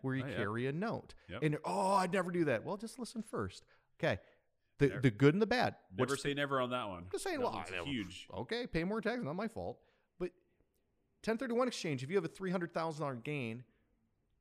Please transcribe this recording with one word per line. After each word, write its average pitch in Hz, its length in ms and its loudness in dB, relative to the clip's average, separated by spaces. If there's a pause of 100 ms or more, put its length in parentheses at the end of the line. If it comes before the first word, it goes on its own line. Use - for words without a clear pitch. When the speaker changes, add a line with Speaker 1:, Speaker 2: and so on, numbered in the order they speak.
Speaker 1:
Where 131 140 0
you 131 100 0
Speaker 2:
Oh, 139 60 -6
yeah. 95 60 -4
Speaker 1:
carry 113 320 0
a 143 40 -2
note. 185 400 -4 (160)
Speaker 2:
Yep. 120 140 -6
Speaker 1:
And, 151 240 2
"Oh, 190 300 4
I'd 185 180 4
never 180 160 2
do 175 160 2
that." 120 180 2
Well, 185 140 -4
just 226 200 -12
listen 226 240 -8
first. - 440 -4 (360)
Okay. 131 160 2 (600)
The, 143 80 6
Speaker 2:
Never, 113 160 2
Speaker 1:
the 131 80 8
good 135 240 8
and 208 80 4
the 220 40 2
bad. 196 280 2 (200)
Speaker 2:
never 123 180 2
Speaker 1:
What's 135 100 -4
Speaker 2:
say 143 100 0
never 139 300 0
on 123 80 -2
that 123 180 -2
one. 90 240 -8
Speaker 1:
Just 381 120 -4
saying, 339 160 -2
Speaker 2:
That 247 40 0
Speaker 1:
well, - 120 -2
Speaker 2:
one's 82 140 -6
Speaker 1:
I 95 60 -4
know. 87 80 -2
Speaker 2:
huge. 107 500 -4
Speaker 1:
Okay, 220 320 -4
pay 165 180 -2
more 214 180 -2
taxes, 233 240 -2
not 151 100 -4
my 214 120 -4
fault. 87 300 -8 (400)
But 180 120 -4 (920)
ten 220 140 0
thirty-one 247 320 0
exchange, 143 340 -2
if 131 60 -6
you 190 80 2
have 185 80 2
a 156 40 -2
three 185 220 -6
hundred 180 220 -2
thousand 160 300 -2
dollar 139 140 -2
gain 123 480 -6 (760)